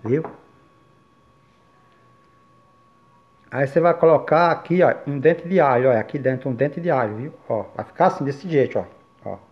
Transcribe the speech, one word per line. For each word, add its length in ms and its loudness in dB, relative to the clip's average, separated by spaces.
Viu? 180 -2
Aí 160 -2
você 140 0
vai 140 4
colocar 580 4
aqui, 280 -2
ó, 140 4
um 100 -6
dente 300 0
de 100 0
alho, 320 4
ó. 80 4
Aqui 220 -4
dentro 280 -2
um 60 -4
dente 260 -2
de 80 -4
alho, 280 -2
viu? 160 -12
Ó, 160 -4
vai 100 -8
ficar 220 0
assim, 180 0
desse 240 -8
jeito, 300 0
ó. 60 -4
Ó. 140 -10